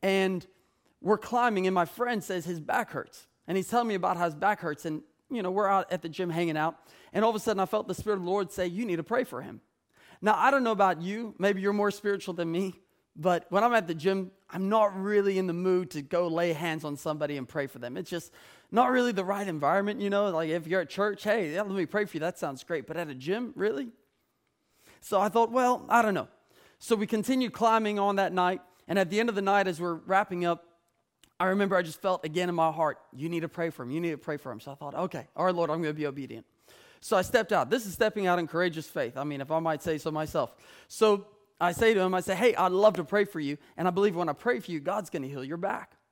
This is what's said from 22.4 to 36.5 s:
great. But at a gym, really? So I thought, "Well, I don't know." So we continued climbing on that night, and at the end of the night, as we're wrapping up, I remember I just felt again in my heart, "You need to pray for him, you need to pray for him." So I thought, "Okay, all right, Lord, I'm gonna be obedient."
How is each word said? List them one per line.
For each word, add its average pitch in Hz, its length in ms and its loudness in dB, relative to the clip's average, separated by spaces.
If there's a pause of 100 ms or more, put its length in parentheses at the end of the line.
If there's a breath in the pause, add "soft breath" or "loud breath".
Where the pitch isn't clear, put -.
great. 151 220 -6
But 156 100 -8
at 170 120 -6
a 143 60 -8
gym, 185 420 -4
really? 233 360 -2 (1120 soft breath)
So 202 180 0
I 202 80 2
thought, 226 220 4
"Well, 247 400 2
I 233 100 6
don't 214 140 4
know." 143 140 -4 (500 soft breath)
So - 180 0
we 208 100 0
continued 240 460 0
climbing 220 460 2
on 202 180 2
that 190 160 2
night, 180 300 2 (260 soft breath)
and 180 100 2
at 185 120 2
the 208 100 0
end 233 80 2
of 226 60 -2
the 202 80 -2
night, 196 240 4
as 165 140 -4
we're 175 140 -2
wrapping 180 520 0
up, 170 180 0 (760)
I 180 80 2
remember 190 300 2
I 180 60 4
just 160 180 -8
felt 185 240 -2
again 170 240 -2
in 175 60 -2
my 160 160 4
heart, 156 280 -2 (140)
"You 135 160 -8
need 170 120 -2
to 160 80 -4
pray 165 220 -4
for - 120 -12
him, 123 80 -8
you 156 100 -4
need 170 120 -2
to 143 60 -6
pray 151 180 -8
for 139 140 -10
him." 110 100 -12
So - 100 -16
I 139 60 -12
thought, 143 180 -12
"Okay, 170 320 -6 (100)
all 156 80 -2
right, 185 100 4
Lord, 170 160 0
I'm 165 120 -2
gonna 151 100 -2
be 151 140 -4
obedient." 131 400 -10 (540 loud breath)